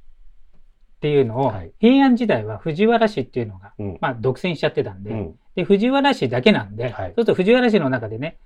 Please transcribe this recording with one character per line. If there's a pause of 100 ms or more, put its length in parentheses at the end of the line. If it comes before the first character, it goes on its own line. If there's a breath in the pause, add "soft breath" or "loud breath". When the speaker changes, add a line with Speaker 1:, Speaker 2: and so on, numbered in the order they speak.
(1000)
Speaker 1:
て
い
う
の
を、
Speaker 2:
は
い。
Speaker 1:
平
安
時
代
は
藤
原
氏
っ
て
い
う
の
が、
Speaker 2:
う
ん。
Speaker 1:
ま
あ、
独
占
し
ち
ゃ
っ
て
た
ん
で、
Speaker 2:
う
ん。 (200)
Speaker 1:
で、
藤
原
氏
だ
け
な
ん
で、
Speaker 2:
は
い。
Speaker 1:
そ
う
す
る
と
藤
原
氏
の
中
で
ね、